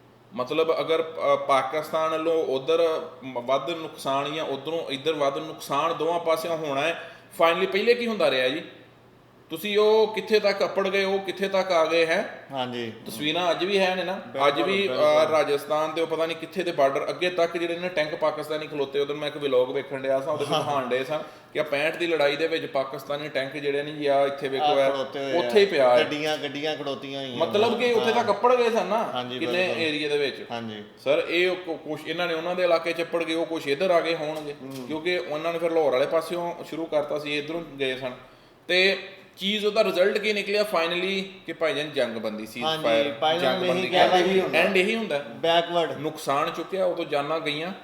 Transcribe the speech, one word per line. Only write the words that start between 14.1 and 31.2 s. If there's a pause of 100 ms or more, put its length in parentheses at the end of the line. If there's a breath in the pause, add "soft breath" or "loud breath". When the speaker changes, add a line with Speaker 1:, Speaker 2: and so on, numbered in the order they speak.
Speaker 2:
ਬਿਲਕੁਲ,
Speaker 1:
ਅੱਜ
ਵੀ,
ਅਹ,
Speaker 2:
ਬਿਲਕੁਲ।
Speaker 1:
ਰਾਜਸਥਾਨ
ਤੇ
ਉਹ
ਪਤਾ
ਨਹੀਂ
ਕਿੱਥੇ
ਦੇ
ਬਾਰਡਰ
ਅੱਗੇ
ਤੱਕ
ਜਿਹੜੇ
ਨੇ
ਟੈਂਕ
ਪਾਕਿਸਤਾਨੀ
ਖਲੋਤੇ।
ਉਦੋਂ
ਮੈਂ
ਇੱਕ
ਵਲੌਗ
ਵੇਖਣ
ਡਿਆ
ਸਾਂ,
ਉਹਦੇ
ਵਿੱਚ
Speaker 2:
ਹਾਂ।
Speaker 1:
ਦਿਖਾਉਣ
ਡਏ
ਸਨ (340 loud breath)
ਕਿ
ਆ
ਪੈਂਹਠ
ਦੀ
ਲੜਾਈ
ਦੇ
ਵਿੱਚ
ਪਾਕਿਸਤਾਨੀ
ਟੈਂਕ
ਜਿਹੜੇ
ਨੇ
ਜੀ
ਆ
ਇੱਥੇ
ਵੇਖੋ
Speaker 2:
ਆ
Speaker 1:
ਆ,
Speaker 2:
ਖੜੋਤੇ
ਹੋਏ
Speaker 1:
ਉੱਥੇ
ਹੀ
Speaker 2:
ਆ।
Speaker 1:
ਪਿਆ
ਹੈ।
Speaker 2:
ਗੱਡੀਆਂ,
ਗੱਡੀਆਂ
ਖੜੋਤੀਆਂ
ਹੋਈਆਂ।
Speaker 1:
ਮਤਲਬ
ਕਿ
ਉੱਥੇ
Speaker 2:
ਹਾਂ।
Speaker 1:
ਤੱਕ
ਅੱਪੜ
ਗਏ
ਸਨ
ਨਾ
Speaker 2:
ਹਾਂਜੀ,
Speaker 1:
ਕਿੰਨੇ
Speaker 2:
ਬਿਲਕੁਲ।
Speaker 1:
ਏਰੀਆ
ਦੇ
ਵਿੱਚ।
Speaker 2:
ਹਾਂਜੀ। (220)
Speaker 1:
ਸਰ,